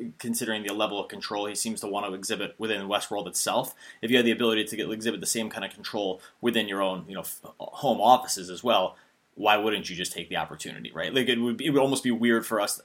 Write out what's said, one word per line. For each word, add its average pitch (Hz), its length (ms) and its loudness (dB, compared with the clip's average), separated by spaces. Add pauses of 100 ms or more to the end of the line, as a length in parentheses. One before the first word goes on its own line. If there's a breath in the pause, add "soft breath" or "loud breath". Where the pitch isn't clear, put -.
(180)
considering 113 440 -2
the 101 100 -4
level 104 280 0
of 95 80 -6
control 104 380 -4
he 104 80 -6
seems 110 260 -4
to 110 60 -6
wanna 101 260 -2
exhibit 98 460 -4
within 107 240 -2
Westworld 101 440 -2
itself. - 480 -2 (280 loud breath)
If 113 80 0
you 127 80 8
had 120 80 6
the 113 40 6
ability 110 340 2
to 107 120 -8
get, 95 140 -2
exhibit 110 300 -2
the 117 60 -8
same 110 240 -2
kind 107 140 -8
of 98 80 -8
control 101 480 -4 (200 soft breath)
within 113 280 2
your 98 140 -2
own, 92 260 -2
you 98 60 -12
know, 92 80 -8
f-, - 180 -10 (180)
home - 420 0
offices 104 500 6
as 90 120 -10
well, 104 340 4 (380 soft breath)
why 104 240 6
wouldn't 104 320 0
you 90 40 -8
just 87 200 -6
take 87 160 -10
the 90 60 -4
opportunity, 67 560 -8
right? 82 220 -4
Like, 131 140 4
it 120 100 2
would, 117 220 0
it 143 80 -2
would 139 140 4
almost 135 200 2
be 127 80 0
weird 113 360 4
for 113 120 0
us, 101 260 -2